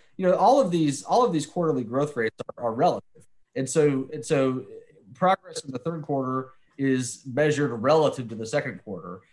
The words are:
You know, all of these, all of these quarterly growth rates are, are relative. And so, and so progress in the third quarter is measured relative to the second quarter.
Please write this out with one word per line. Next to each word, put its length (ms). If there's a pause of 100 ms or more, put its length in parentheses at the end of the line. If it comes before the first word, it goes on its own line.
(160)
You 120
know, 80
all 240
of 100
these, 340
all 200
of 80
these 140
quarterly 380
growth 320
rates 200 (220)
are, 60
are 100
relative. 520 (280)
And 140
so, 440
and 120
so 420 (480)
progress 500
in 80
the 60
third 240
quarter 480 (280)
is 480
measured 440
relative 580
to 60
the 120
second 360
quarter. 380 (120)